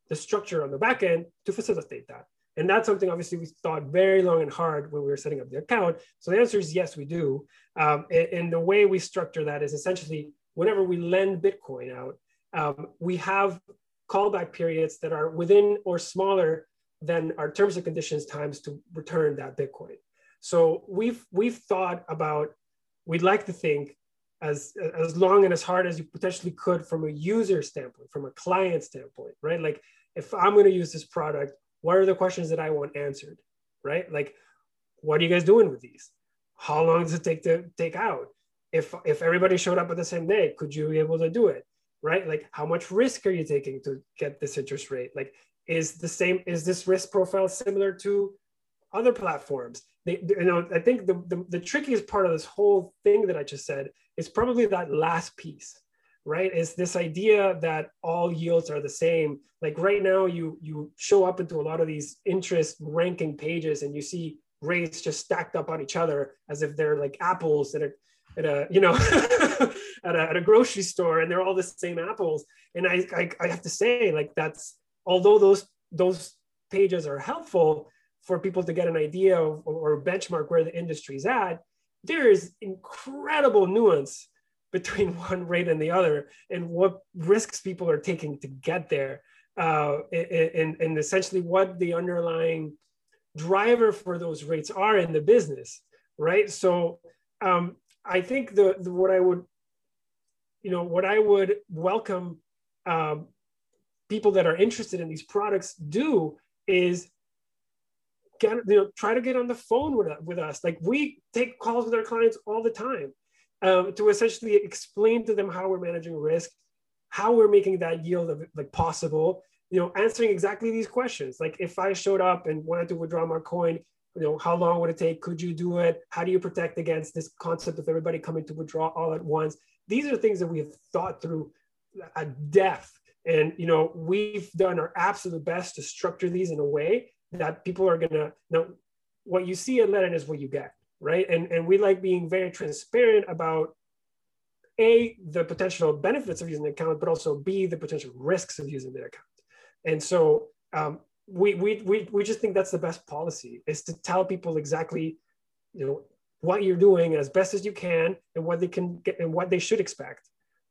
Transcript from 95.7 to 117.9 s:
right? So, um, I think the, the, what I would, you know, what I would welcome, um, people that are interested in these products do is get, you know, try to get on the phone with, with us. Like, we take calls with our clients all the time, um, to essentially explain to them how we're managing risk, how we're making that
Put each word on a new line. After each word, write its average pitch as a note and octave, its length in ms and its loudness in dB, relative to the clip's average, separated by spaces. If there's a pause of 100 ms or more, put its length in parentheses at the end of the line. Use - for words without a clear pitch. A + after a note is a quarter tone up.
right? F#3 320 2
So, F3 500 0 (420)
um, F3+ 340 0 (300)
I F#3 160 0
think B3 340 -4
the, F#3+ 240 6
the, F3+ 120 -6
what F#3 200 2
I F#3 80 4
would, F3+ 240 2 (1160)
you G3 100 -6
know, F3 120 0
what F3+ 220 0
I G#3 140 4
would G3+ 380 4 (120)
welcome, F3+ 680 -2 (460)
um, D#3+ 420 -2 (800)
people G#3+ 220 2
that F#3 140 4
are E3 100 2
interested G3+ 440 0
in E3+ 80 -8
these D#3 160 -12
products G4+ 520 -4
do E3+ 640 -2 (300)
is F3+ 400 0 (1300)
get, A3+ 180 2 (100)
you G#3 80 4
know, G3+ 220 6
try G#3+ 160 -2
to B3 80 2
get B3+ 160 -2
on A#3+ 100 -2
the A#3+ 80 -4
phone C4+ 400 -2
with, G3 120 2 (140)
with E3+ 180 -8
us. D3+ 240 -8
Like, E3+ 180 -2
we C4 400 -2 (120)
take A#3+ 260 -4
calls A#3 260 -2
with A3+ 80 -2
our A3 100 0
clients A3+ 420 2
all A3 160 -4
the A3+ 100 0
time, G3 420 -8 (480)
um, F#3 320 4
to G#3+ 160 4
essentially A3 460 2
explain A3 680 2
to A3+ 100 0
them G3 140 0
how F#3 200 -4
we're F#3 100 -2
managing E3+ 360 -6
risk, D#3 340 -2 (600)
how G#3 220 0
we're A3+ 160 8
making F#3+ 320 4
that E3 260 -4